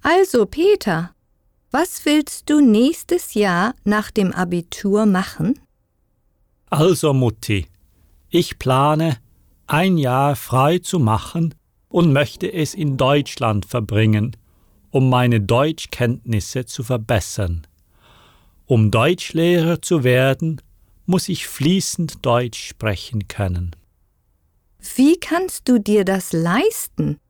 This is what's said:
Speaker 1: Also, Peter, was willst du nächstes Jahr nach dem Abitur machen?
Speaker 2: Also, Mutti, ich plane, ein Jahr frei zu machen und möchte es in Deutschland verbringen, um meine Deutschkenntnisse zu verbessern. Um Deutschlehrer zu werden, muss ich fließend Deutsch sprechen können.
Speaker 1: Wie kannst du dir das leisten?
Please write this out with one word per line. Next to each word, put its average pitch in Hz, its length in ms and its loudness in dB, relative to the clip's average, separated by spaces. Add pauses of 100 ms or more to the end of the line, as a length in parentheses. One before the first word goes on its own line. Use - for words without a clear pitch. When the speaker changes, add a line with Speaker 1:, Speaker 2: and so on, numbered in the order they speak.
Speaker 1:
Also, 311 440 2
Peter, 214 680 0 (580)
was - 340 -2
willst 302 440 0
du 294 120 4
nächstes 269 720 2
Jahr 180 500 0
nach 208 280 -2
dem 190 200 0
Abitur 185 720 -2
machen? 196 540 0 (1080)
Speaker 2:
Also, 156 440 2
Mutti, 110 540 -2 (640)
ich - 300 -2
plane, 151 580 0 (500)
ein 175 300 0
Jahr 139 380 2
frei 143 440 0
zu 180 200 -4
machen 143 560 -2 (340)
und 180 240 4
möchte 147 380 -2
es 165 220 -4
in 143 240 -4
Deutschland 131 680 0
verbringen, 107 720 0 (540)
um 131 180 2
meine 123 320 4
Deutschkenntnisse 120 1200 -2
zu - 180 -10
verbessern. 107 840 -4 (1000)
Um 110 260 2
Deutschlehrer 165 920 0
zu 160 220 0
werden, 135 580 2 (440)
muss 180 220 0
ich - 200 -6
fließend - 760 -2
Deutsch 123 420 -2
sprechen 104 600 -6
können. 90 480 -4 (1200)
Speaker 1:
Wie 302 240 4
kannst - 480 -4
du 247 120 4
dir 208 260 2
das 190 260 -2
leisten? 170 880 -2 (100)